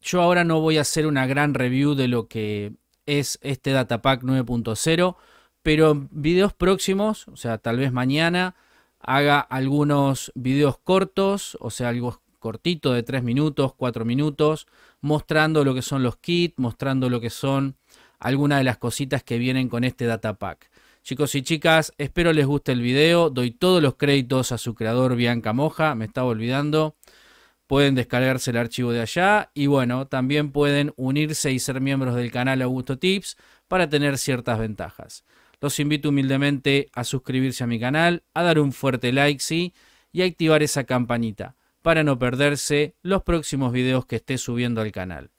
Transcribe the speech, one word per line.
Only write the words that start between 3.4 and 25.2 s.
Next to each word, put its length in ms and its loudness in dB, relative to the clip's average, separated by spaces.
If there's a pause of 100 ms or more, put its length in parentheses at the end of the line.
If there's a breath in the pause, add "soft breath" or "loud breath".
este 300 -4
Datapack 500 0
nueve 220 0
punto 320 -4
cero, 400 0 (480 soft breath)
pero 260 6
en 220 0
videos 400 2
próximos, 760 0
o 100 -20
sea, 220 -6
tal 200 -2
vez 120 0
mañana, 640 0 (460 soft breath)
haga 400 2
algunos 960 0
videos 420 0
cortos, 800 -2
o 100 -8
sea, 180 -4
algo 340 -6 (160)
cortito 540 -2
de 100 0
tres 220 -4
minutos, 500 0
cuatro 300 -4
minutos, 640 0 (320 soft breath)
mostrando 640 2
lo 100 2
que 80 -4
son 220 -2
los 120 -2
kits, 420 -2
mostrando 520 -2
lo 100 -2
que 100 -6
son 440 -2 (440 soft breath)
algunas 400 2
de 60 2
las 120 0
cositas 460 -4
que 160 -4
vienen 320 -2
con 120 -4
este 220 -4
datapack. 680 -6 (320 soft breath)
Chicos 320 -4
y 60 0
chicas, 560 2
espero 380 0
les 120 4
guste 260 0
el 100 0
video, 480 4
doy 200 -2
todos 320 4
los 120 2
créditos 580 0
a 60 -4
su 160 -6
creador 420 0
Bianca 380 0